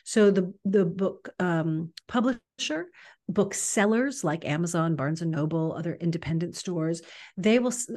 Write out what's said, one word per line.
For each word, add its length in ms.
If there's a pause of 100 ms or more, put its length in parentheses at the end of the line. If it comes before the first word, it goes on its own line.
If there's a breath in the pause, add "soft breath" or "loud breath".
So 280
the, 220 (100)
the 220
book, 440 (100)
um, 520 (160)
publisher, 800 (420 loud breath)
booksellers 960
like 200
Amazon, 520
Barnes 240
and 100
Noble, 420
other 220
independent 600
stores, 440 (360 loud breath)
they 200
will 140
s-, 240